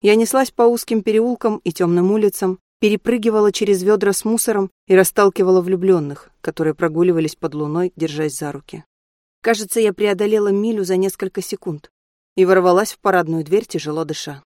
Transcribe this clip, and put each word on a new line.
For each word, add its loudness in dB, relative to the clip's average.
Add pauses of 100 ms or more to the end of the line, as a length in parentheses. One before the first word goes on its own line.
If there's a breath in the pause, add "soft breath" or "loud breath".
Я 6
неслась 0
по -2
узким 2
переулкам 0
и -6
тёмным 0
улицам, 0 (220)
перепрыгивала 2
через 0
вёдра 2
с -6
мусором -2 (160)
и 4
расталкивала 4
влюблённых, -2 (100)
которые -4
прогуливались 0
под -8
луной, -4
держась -4
за -10
руки. -16 (560)
Кажется, -2
я 2
преодолела 0
милю -2
за -2
несколько -4
секунд -10 (460)
и 6
ворвалась 4
в -18
парадную 0
дверь, -2
тяжело -6
дыша. -12 (120)